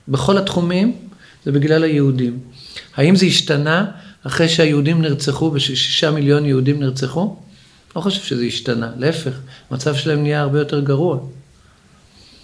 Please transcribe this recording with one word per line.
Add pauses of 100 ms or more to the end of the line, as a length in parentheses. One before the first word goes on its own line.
בכל
התחומים, (480)
זה
בגלל
היהודים. (580)
האם
זה
השתנה (400)
אחרי
שהיהודים
נרצחו,
ושישה
מיליון
יהודים
נרצחו? (600)
לא
חושב
שזה
השתנה,
להפך, (380)
המצב
שלהם
נהיה
הרבה
יותר
גרוע. (1300)